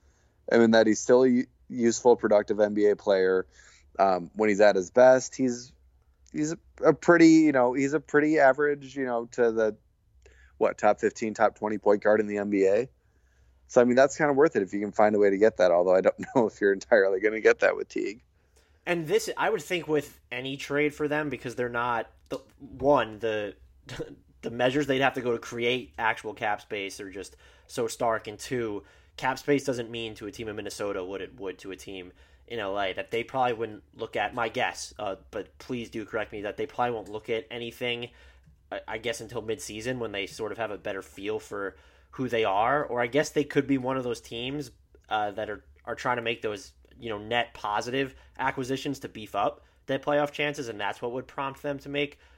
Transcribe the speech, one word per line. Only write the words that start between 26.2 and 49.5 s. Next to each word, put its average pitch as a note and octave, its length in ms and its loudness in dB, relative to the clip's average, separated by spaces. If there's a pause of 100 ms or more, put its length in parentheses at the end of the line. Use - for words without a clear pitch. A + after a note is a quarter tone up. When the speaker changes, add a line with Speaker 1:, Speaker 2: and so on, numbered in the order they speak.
Speaker 2:
cap G#2 260 -4
space G2 400 -10
are G2+ 100 -14
just F#2+ 260 -14 (320)
so A#2+ 180 -2
stark, A2+ 400 -2
and G#2 120 -12
two, A2 440 -6 (340)
cap C3 220 -2
space C#3 260 0
doesn't A#2+ 240 -6
mean A2+ 280 -10
to A2 100 -14
a G2 60 -10
team A2+ 160 -10
in G#2 80 -8
Minnesota G2+ 460 -6
what F#2+ 200 -8
it F2 160 -14
would F#2 220 -10
to G2 100 -14
a F#2 60 -10
team F#2 360 -14 (360)
in A#2 100 -8
L G2+ 200 -4
A, F#2+ 140 0
that G2 180 -10
they A#2 120 -2
probably B2 320 -2
wouldn't G#2+ 300 -8 (100)
look A2+ 220 -10
at, G#2 180 -2
my A#2 160 -2
guess, A2 480 -4
uh, G2+ 160 -8 (160)
but G2 280 -10
please A#2+ 300 -10
do A2 160 -10
correct G#2+ 280 -6
me, G#2 100 -10
that G2+ 160 -8
they A2 80 -4
probably B2 260 -2
won't G#2+ 160 -8
look G#2+ 220 -10
at A2+ 200 -4
anything, A#2+ 600 -8 (600)
I, G2 160 -8
I A2 120 -8
guess, A2+ 220 -6
until A2+ 220 -10
midseason A2 560 -6
when A2 140 -6
they G2 140 -6
sort G#2+ 240 -8
of G2+ 80 -10
have G#2+ 140 -6
a G2 40 -8
better F#2+ 260 -8
feel G#2 360 -8
for G2+ 380 -10 (400)
who B2+ 120 -4
they A2+ 160 0
are, A2+ 400 2
or B2 160 -4
I B2 60 0
guess C#3 240 0
they D3+ 140 0
could C#3 240 0
be C3+ 100 0
one B2+ 180 -4
of C3 60 -4
those A#2+ 180 -6
teams, B2+ 520 -8 (360)
uh, G#2+ 220 -2
that G#2 180 -6
are, G2+ 160 -12 (200)
are A#2+ 100 -10
trying B2 220 -2
to A#2 60 -4
make A#2 200 -4
those, G#2 300 -8 (260)
you A#2 100 -10
know, G#2 100 -6
net A#2 360 -2
positive A#2+ 600 -4 (240)
acquisitions C3+ 600 -4
to - 100 -12
beef G#2+ 260 -14
up G#2+ 280 -2 (240)